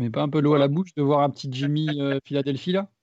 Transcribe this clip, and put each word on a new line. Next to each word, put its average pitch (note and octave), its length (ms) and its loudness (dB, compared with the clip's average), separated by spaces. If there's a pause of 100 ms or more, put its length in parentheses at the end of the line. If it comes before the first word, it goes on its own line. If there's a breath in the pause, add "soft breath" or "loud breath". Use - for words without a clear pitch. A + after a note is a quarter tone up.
met A#2+ 100 -2
pas C#3+ 120 -2
un D3+ 60 0
peu C#3+ 120 0
l'eau D3 140 4
à D3 40 6
la C#3 100 4
bouche F3 260 -2
de D3 80 -2
voir C#3+ 180 2
un C#3+ 100 2
petit - 200 -10
Jimmy, D3 380 -2 (120)
euh, C#3 240 -2
Philadelphie, C#3+ 480 -4
là ? G3 160 -2 (140)